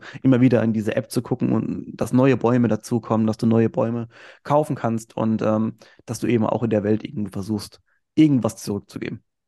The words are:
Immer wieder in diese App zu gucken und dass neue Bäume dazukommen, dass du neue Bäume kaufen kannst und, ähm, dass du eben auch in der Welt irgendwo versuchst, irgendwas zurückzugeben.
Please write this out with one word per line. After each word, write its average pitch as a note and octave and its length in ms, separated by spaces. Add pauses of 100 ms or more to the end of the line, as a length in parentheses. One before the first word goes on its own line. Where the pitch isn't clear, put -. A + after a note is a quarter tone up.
(220)
Immer B2+ 200
wieder A#2+ 220
in A2+ 100
diese G#2+ 220
App B2 140
zu C3 120
gucken B2+ 320
und - 420
dass - 180
neue B2+ 240
Bäume A#2+ 300
dazukommen, A2 600
dass G#2+ 100
du - 80
neue A2+ 240
Bäume A#2 380 (360)
kaufen D3+ 320
kannst A2+ 400
und, A2 260
ähm, A2 360 (280)
dass A#2 140
du A2+ 80
eben A2+ 180
auch A2+ 180
in A#2 60
der G#2+ 140
Welt G#2+ 200
irgendwo G#2 280
versuchst, G2+ 480 (360)
irgendwas C3+ 420
zurückzugeben. - 640 (240)